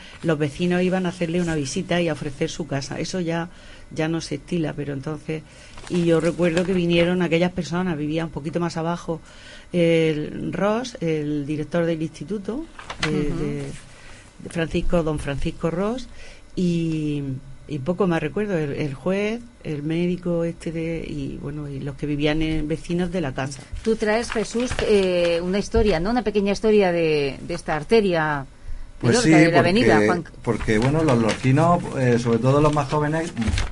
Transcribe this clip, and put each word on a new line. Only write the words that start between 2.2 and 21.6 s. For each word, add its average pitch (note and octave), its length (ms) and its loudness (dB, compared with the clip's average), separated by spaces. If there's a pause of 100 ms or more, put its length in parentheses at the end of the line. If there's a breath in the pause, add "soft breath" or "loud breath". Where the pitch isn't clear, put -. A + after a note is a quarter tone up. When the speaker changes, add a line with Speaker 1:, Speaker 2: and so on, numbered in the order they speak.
Speaker 1:
su - 180 -8
casa. C#3 320 -6
Eso F3+ 220 -4
ya, E3 260 -2 (440 loud breath)
ya D#3 180 -2
no E3 100 0
se D3+ 160 -6
estila, D#3 380 -4
pero C#3+ 200 -6
entonces, D#3 500 -8 (460 loud breath)
y F3 160 2
yo E3 140 6
recuerdo E3+ 460 2
que F#3+ 80 0
vinieron E3+ 480 2
aquellas E3+ 320 2
personas, E3+ 440 -2
vivía D3+ 280 -2
un D#3+ 60 -8
poquito E3 280 -6
más E3+ 160 -2
abajo E3 460 -4 (500 loud breath)
el D#3+ 840 2
Ross, A3 460 -2
el D3+ 460 -2
director D#3 400 -2
del E3 160 -2
instituto, G3+ 640 -6 (440)
de, D3+ 200 0
Speaker 2:
Ujú. E3 100 -2
Speaker 1:
de, D3 140 -2 (880 loud breath)
de F#3 60 -12
Francisco, E3+ 540 0
don D3+ 160 0
Francisco D3 520 -4
Ross, G#3+ 360 -4 (480 loud breath)
y, D#3+ 680 0 (440)
y D3 120 -6
poco F3+ 280 0
más E3 140 2
recuerdo, G3 360 -2
el, D3 160 -2
el C#3 200 -4
juez, G3+ 460 -2 (240)
el D3 200 -6
médico F3 600 -2
este E3+ 280 -6
de, E3 360 -6
y C#3+ 340 -6
bueno, D3 280 -8